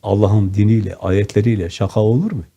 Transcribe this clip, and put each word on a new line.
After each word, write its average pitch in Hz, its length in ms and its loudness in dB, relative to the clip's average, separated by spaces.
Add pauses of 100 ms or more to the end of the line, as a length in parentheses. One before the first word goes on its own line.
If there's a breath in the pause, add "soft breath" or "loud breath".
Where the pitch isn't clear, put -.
Allah'ın 101 500 2
diniyle, 104 420 0
ayetleriyle 101 720 0
şaka 104 300 -4
olur 123 320 0
mu? 113 120 -8 (140)